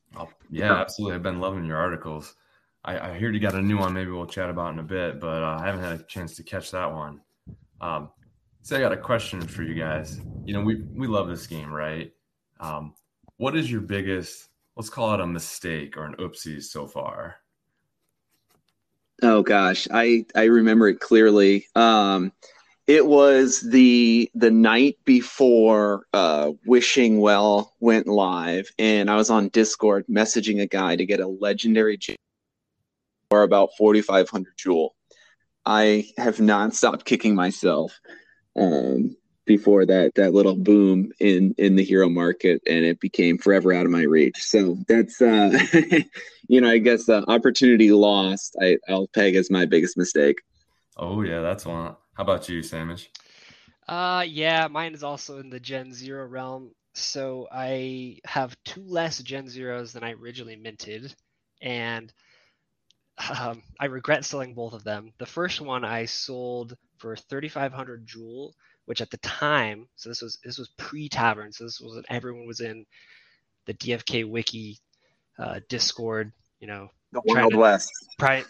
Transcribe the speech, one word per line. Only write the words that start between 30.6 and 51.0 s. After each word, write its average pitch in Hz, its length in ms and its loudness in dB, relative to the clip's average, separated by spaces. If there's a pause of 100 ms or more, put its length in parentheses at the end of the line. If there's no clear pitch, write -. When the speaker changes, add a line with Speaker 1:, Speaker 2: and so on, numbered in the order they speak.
Speaker 2:
guy 92 300 -2
to 90 100 -2
get 98 140 -2
a 95 80 -4
legendary 104 720 0
J- - 180 -14 (1120)
for 104 140 6
about 98 340 2
forty-five 104 500 4
hundred 95 300 -8
Joule. 82 380 -2 (720)
I 107 500 2
have 113 240 -2
not 107 320 2
stopped - 320 0
kicking 110 300 0
myself, 90 600 -2 (600)
um, 67 600 0 (300)
before 101 400 4
that, 92 300 2
that 95 180 2
little 98 220 4
boom 95 640 4
in, 95 400 2
in 95 160 4
the 95 80 4
hero 95 260 4
market, 87 560 0
and 82 180 0
it 82 160 0
became 87 380 0
forever 92 340 2
out 87 140 0
of 87 60 2
my 85 100 0
reach. 76 400 2
So 95 460 0
that's, 113 340 2
uh, 110 380 4 (120)
<laughs> - 760 0
you 127 120 6
know, 120 120 4
I 117 80 6
guess, 113 280 2
uh, 107 200 4
opportunity 117 640 4
lost, 101 680 2
I, 92 200 2 (100)
I'll 95 200 -2
peg 101 260 2
as 92 160 -4
my 90 160 2
biggest 85 280 2
mistake. 73 440 0 (580)
Speaker 1:
Oh, 90 240 -8